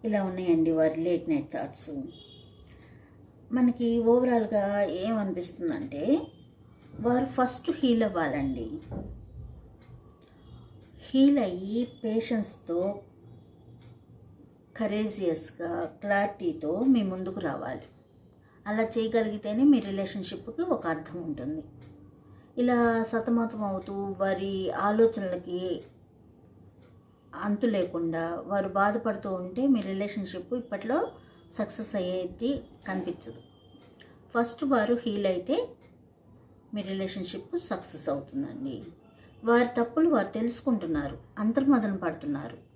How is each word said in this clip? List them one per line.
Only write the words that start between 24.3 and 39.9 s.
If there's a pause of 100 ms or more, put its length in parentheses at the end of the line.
ఆలోచనలకి (1800)
అంతు
లేకుండా (240)
వారు (100)
బాధపడుతూ (120)
ఉంటే (120)
మీ (120)
రిలేషన్‌షిప్
ఇప్పట్లో (600)
సక్సెస్
అయ్యేది (360)
కనిపించదు. (920)
ఫస్ట్ (100)
వారు (100)
హీల్
అయితే (1160)
మీ
రిలేషన్‌షిప్ (120)
సక్సెస్
అవుతుందండి. (680)
వారి (100)
తప్పులు